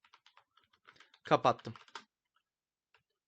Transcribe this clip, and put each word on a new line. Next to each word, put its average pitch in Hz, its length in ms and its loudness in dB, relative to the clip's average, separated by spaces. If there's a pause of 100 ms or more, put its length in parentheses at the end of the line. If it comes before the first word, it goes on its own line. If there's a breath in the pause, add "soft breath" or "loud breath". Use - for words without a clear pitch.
(1200 soft breath)
kapattım. 120 500 2 (1500)